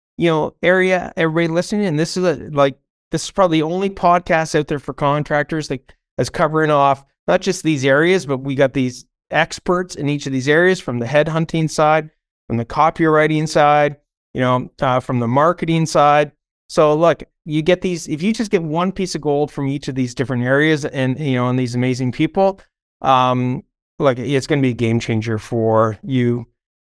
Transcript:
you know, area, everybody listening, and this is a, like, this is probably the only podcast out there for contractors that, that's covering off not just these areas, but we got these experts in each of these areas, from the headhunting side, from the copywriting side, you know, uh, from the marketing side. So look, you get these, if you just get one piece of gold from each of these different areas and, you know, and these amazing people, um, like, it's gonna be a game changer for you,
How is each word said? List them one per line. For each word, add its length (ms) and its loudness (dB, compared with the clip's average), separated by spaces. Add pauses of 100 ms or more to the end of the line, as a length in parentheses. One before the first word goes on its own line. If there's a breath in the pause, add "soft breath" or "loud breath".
(180)
you 100 2
know, 340 0
area, 540 2
everybody 320 0
listening, 380 -2
and 120 -2
this 200 -2
is 60 0
a, 100 2 (160)
like, 280 0 (320)
this 140 -6
is 60 -12
probably 300 2
the 20 2
only 260 -2
podcast 640 0
out 140 0
there 100 -4
for 140 -12
contractors 760 -2
that, 260 -10 (240)
that's 100 -2
covering 420 0
off 360 2 (200)
not 140 2
just 220 -4
these 240 0
areas, 400 4
but 120 -4
we 160 -6
got 200 2
these 320 -4 (240)
experts 640 -2
in 160 -4
each 160 -4
of 60 -6
these 140 -2
areas, 320 4
from 200 -6
the 80 -4
headhunting 640 0
side, 400 0 (380)
from 100 -2
the 80 -4
copywriting 800 2
side, 480 2 (380)
you 80 -2
know, 280 0 (120)
uh, 180 0
from 180 -4
the 80 -2
marketing 600 0
side. 460 2 (360)
So 260 4
look, 280 2 (240)
you 160 -2
get 180 2
these, 280 -6
if 140 -6
you 120 0
just 160 -6
get 120 0
one 300 -2
piece 220 -6
of 80 -6
gold 280 0
from 180 -4
each 200 -6
of 60 -6
these 200 -4
different 280 -4
areas 420 2
and, 340 -2
you 180 -2
know, 120 0
and 100 0
these 160 -4
amazing 380 -2
people, 480 0 (400)
um, 640 0 (340)
like, 200 2
it's 280 -2
gonna 140 0
be 120 2
a 20 -2
game 260 0
changer 380 -2
for 640 0
you, 440 -2 (400)